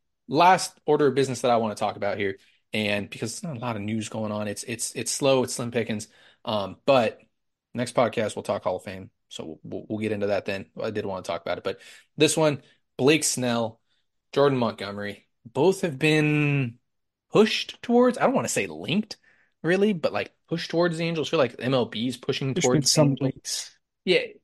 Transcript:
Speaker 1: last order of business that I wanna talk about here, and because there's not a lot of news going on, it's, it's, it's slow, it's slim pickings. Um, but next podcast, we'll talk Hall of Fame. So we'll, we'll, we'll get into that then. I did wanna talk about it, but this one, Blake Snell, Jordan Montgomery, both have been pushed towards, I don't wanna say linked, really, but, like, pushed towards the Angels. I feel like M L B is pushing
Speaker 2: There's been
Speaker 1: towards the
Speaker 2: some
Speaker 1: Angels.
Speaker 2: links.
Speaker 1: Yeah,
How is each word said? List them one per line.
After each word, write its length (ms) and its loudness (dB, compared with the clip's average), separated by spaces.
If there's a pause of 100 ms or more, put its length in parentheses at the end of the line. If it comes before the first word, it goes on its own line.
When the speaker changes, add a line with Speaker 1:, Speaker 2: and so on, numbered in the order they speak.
(300)
Speaker 1:
last 560 4
order 220 4
of 80 2
business 260 0
that 100 2
I 60 4
wanna 180 0
talk 220 -4
about 200 -2
here, 200 -2 (340)
and 380 -2
because 240 -8
there's 100 -12
not 140 -8
a 80 -10
lot 100 -4
of 60 -6
news 260 -4
going 240 -6
on, 160 -6
it's, 160 -8
it's, 300 -8
it's 180 -6
slow, 320 2
it's 120 -4
slim 160 -8
pickings. 360 -4 (380)
Um, 400 -4
but 340 4 (540)
next 220 -6
podcast, 400 0
we'll 80 -8
talk 200 -4
Hall 140 -2
of 60 -14
Fame. 260 -14 (180)
So 180 -14
we'll, 180 -14
we'll, 260 -10
we'll 100 -4
get 140 -2
into 140 -2
that 180 -2
then. 220 -6 (140)
I 80 -4
did 160 -4
wanna 180 -8
talk 180 -6
about 160 -4
it, 80 -14
but 160 -6 (340)
this 220 2
one, 260 2 (320)
Blake 280 4
Snell, 560 -2 (540)
Jordan 240 4
Montgomery, 680 -4 (240)
both 300 2
have 160 -2
been 800 2 (540)
pushed 500 2
towards, 380 4
I 20 -2
don't 140 4
wanna 120 0
say 200 -2
linked, 500 -4 (460)
really, 300 2
but, 200 -2
like, 180 -4 (160)
pushed 220 -6
towards 280 0
the 60 -4
Angels. 240 -2
I 40 -6
feel 80 2
like 180 2
M 160 0
L 120 2
B 220 -4
is 100 -4
pushing 360 -4
Speaker 2:
There's 100 0
been 80 4
Speaker 1:
towards 140 4
the 60 4
Speaker 2:
some 180 6
Speaker 1:
Angels. 120 0
Speaker 2:
links. 560 -6 (280)
Speaker 1:
Yeah, 160 2 (220)